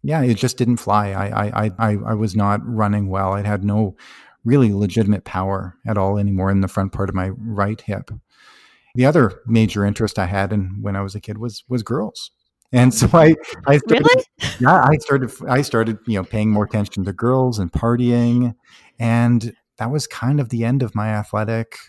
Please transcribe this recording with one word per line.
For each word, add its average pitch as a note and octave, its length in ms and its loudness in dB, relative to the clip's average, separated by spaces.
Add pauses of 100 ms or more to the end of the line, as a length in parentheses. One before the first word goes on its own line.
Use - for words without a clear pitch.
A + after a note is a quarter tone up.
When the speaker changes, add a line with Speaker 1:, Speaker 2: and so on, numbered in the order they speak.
Speaker 1:
yeah, D3 220 0
it A#2+ 120 4
just - 220 -2
didn't A#2+ 200 2
fly. G#2 340 0
I, G2+ 340 -2
I, G#2+ 200 -2
I, A2 120 -2
I, G#2+ 200 0 (100)
I A2+ 80 -2
was G#2 200 -2
not G2+ 300 2
running G#2 440 0
well. F#2+ 240 -2
I G2+ 100 -4
had G2+ 200 -2
no G#2 320 0 (500)
really A#2+ 280 4
legitimate G2+ 520 0
power F#2+ 600 -6
at A2 120 -2
all G2 200 0
anymore G2 320 0
in G2 120 2
the F#2+ 60 0
front G2 260 -4
part F#2+ 160 -4
of F2+ 60 -8
my F#2+ 140 -4
right G#2+ 520 -4
hip. G2 280 -8 (880)
The B2 100 2
other C#3 400 2
major A2 400 2
interest G#2 320 -2
I G2 80 -2
had G2 280 -2
in, F#2+ 280 -4
when G2+ 140 -6
I G2 60 -4
was G2 120 -8
a G#2 60 -10
kid G#2+ 180 -12
was, A2+ 300 -12
was B2 160 -4
girls. - 480 -6 (400)
And B2+ 220 6
so - 200 2
I, D#3+ 220 8 (320)
I D3 100 6
started, A#3 300 4
Speaker 2:
Really? B4+ 160 6 (360)
Speaker 1:
yeah, C#3 240 6
I D3 160 6
started, C3 320 -2 (160)
I C3 140 2
started, A2+ 360 0 (100)
you A2 80 0
know, F#2 80 0
paying G#2+ 280 0
more G#2 120 2
attention G2+ 400 -4
to F#2+ 100 -4
girls B2+ 460 0
and F2 120 -4
partying. A#2+ 840 0 (420)
And A#2 560 0 (240)
that A#2 140 -6
was D3 160 -4
kind C#3 320 -2
of A#2+ 100 -4
the A2+ 140 -2
end B2+ 200 0
of G#2+ 120 -6
my G#2+ 140 -2
athletic G#2+ 680 -4 (120)